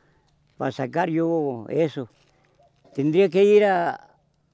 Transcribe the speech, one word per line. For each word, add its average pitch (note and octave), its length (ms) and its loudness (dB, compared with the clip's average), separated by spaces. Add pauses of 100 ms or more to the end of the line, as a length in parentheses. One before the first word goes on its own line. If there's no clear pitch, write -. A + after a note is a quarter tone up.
(560)
pa C3+ 160 -4
sacar C#3 380 -4
yo D#3 580 -2
eso. C#3+ 400 -4 (840)
Tendría D#3 340 2
que F#3 160 2
ir G#3 200 6
a, F3 440 -2 (460)